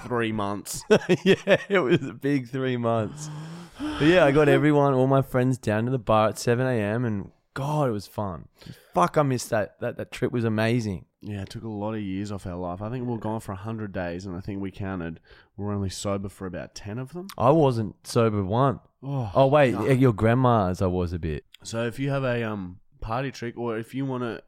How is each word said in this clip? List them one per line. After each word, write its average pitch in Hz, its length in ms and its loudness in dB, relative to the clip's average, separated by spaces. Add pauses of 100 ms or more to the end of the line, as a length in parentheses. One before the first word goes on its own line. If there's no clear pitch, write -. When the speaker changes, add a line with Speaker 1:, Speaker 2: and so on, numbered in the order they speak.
Speaker 1:
three 113 260 0
months. 101 540 -6
Speaker 2:
<laughs> - 380 4
Yeah, 190 320 6 (120)
it 196 120 4
was 147 260 4
a 127 80 -8
big 135 340 -2
three 131 280 -2
months. 113 520 -2 (500)
But 294 240 -4
yeah, 165 220 6
I 139 80 6
got 147 160 6
everyone, 139 460 4
all 131 120 4
my 135 160 4
friends 127 360 0
down 107 280 0
to 127 40 -2
the 131 80 -2
bar 107 300 4
at 101 100 -4
seven 123 280 2
A 131 140 0
M, 110 240 -2
and 104 260 -4 (240)
God, 143 340 -2
it 117 40 0
was 104 140 -6
fun. 95 420 -8 (460)
Fuck, 175 240 2
I 151 40 6
missed 131 280 0
that. 107 300 -2
That, 117 160 -6
that - 160 -8
trip - 200 -2
was 120 120 0
amazing. 110 600 0 (160)
Speaker 1:
Yeah, 104 200 -10
it 95 80 -12
took 110 140 -14
a 113 40 -10
lot 107 260 -4
of 110 60 -4
years 98 320 -6
off 98 140 -8
our 87 100 -6
life. 90 240 -6
I 107 100 -6
think 123 160 -6
we 123 60 -4
were 113 60 -4
gone 110 220 -4
for 104 120 -10
a 95 40 -6
hundred 107 360 -8
days, 90 340 -6
and 90 100 -6
I 92 40 -8
think 98 200 -6
we 98 100 -4
counted, 90 500 -6 (360)
we 101 80 -8
were 104 80 -2
only 98 180 -2
sober 98 380 -4
for 95 180 -12
about 85 280 -10
ten 104 240 -10
of 131 140 -10
them. 180 140 -12 (100)
Speaker 2:
I 117 140 4
wasn't 131 440 2 (120)
sober 110 380 2
one. 113 360 0 (220)
Speaker 1:
Oh, 131 320 -6
Speaker 2:
Oh, 135 120 6
wait, 135 280 4
Speaker 1:
no. 104 120 -2
Speaker 2:
at 131 120 4
your 127 140 6
grandma's 110 680 2
I 95 40 2
was 90 260 0
a 87 60 -6
bit. 80 260 -6 (180)
Speaker 1:
So 117 240 -6
if 113 120 -8
you 139 120 -2
have 135 140 -2
a, 120 200 -2
um, 98 340 -8 (220)
party 123 300 -4
trick, 120 280 -10
or 117 200 -4
if 113 160 -10
you 135 120 -4
want 127 180 -4
a, 110 240 -6